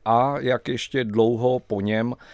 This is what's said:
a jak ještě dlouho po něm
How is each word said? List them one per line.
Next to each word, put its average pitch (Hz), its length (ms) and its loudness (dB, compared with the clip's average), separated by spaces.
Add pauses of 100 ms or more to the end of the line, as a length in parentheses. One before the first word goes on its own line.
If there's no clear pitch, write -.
a 131 360 2
jak 127 280 -2
ještě 131 360 -4
dlouho 113 540 2
po 104 220 -4
něm 110 340 -2 (200)